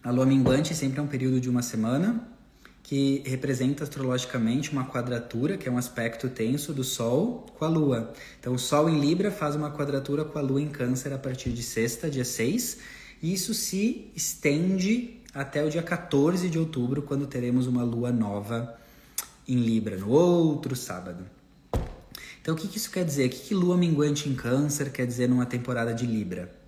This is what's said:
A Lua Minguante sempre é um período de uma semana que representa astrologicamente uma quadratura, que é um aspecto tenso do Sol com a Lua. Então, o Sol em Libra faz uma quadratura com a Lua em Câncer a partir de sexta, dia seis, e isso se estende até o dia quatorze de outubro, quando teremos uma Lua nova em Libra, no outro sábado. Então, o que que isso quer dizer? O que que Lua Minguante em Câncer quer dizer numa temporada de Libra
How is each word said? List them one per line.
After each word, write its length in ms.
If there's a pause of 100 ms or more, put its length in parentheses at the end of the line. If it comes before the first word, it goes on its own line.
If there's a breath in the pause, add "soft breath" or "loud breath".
A 80
Lua 140
Minguante 480
sempre 260
é 40
um 40
período 320
de 100
uma 120
semana 640 (540 loud breath)
que 440
representa 580
astrologicamente 880
uma 140
quadratura, 720
que 120
é 20
um 60
aspecto 500
tenso 460
do 100
Sol 600 (120)
com 80
a 40
Lua. 440 (260 loud breath)
Então, 140
o 60
Sol 300
em 100
Libra 320
faz 240
uma 160
quadratura 540
com 120
a 40
Lua 200
em 80
Câncer 440
a 40
partir 340
de 120
sexta, 460
dia 160
seis, 540 (420 loud breath)
e 100
isso 220
se 600
estende 1080 (120)
até 300
o 60
dia 120
quatorze 680
de 100
outubro, 440
quando 220
teremos 420
uma 160
Lua 280
nova 680 (680 loud breath)
em 80
Libra, 400
no 140
outro 680
sábado. 480 (1160 loud breath)
Então, 120
o 40
que 100
que 80
isso 160
quer 140
dizer? 220
O 20
que 100
que 160
Lua 220
Minguante 500
em 80
Câncer 560
quer 160
dizer 220
numa 160
temporada 480
de 120
Libra 480 (140)